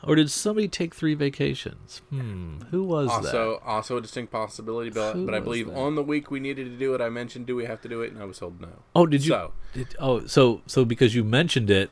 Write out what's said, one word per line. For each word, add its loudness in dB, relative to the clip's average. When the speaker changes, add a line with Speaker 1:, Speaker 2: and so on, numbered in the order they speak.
Speaker 1:
Or 4
did 4
somebody 0
take -4
three 0
vacations? -4
Hmm. -8
Who 0
was 0
Speaker 2:
Also, 0
Speaker 1:
that? -16
Speaker 2:
also -2
a -4
distinct -10
possibility, -6
but, -2
Speaker 1:
Who -2
Speaker 2:
but -2
I 0
Speaker 1:
was -6
Speaker 2:
believe -2
Speaker 1:
that? -10
Speaker 2:
on 0
the 0
week -2
we -4
needed -6
to -12
do 0
it, 0
I 0
mentioned, -8
"Do -4
we -4
have -8
to -12
do -6
it?" -6
And -14
I -10
was -12
told -10
no. -16
Speaker 1:
Oh, 8
did 4
you? 2
Speaker 2:
So -4
Speaker 1:
Did, -8
oh, 0
so, 6
so 4
because 4
you 2
mentioned 2
it 4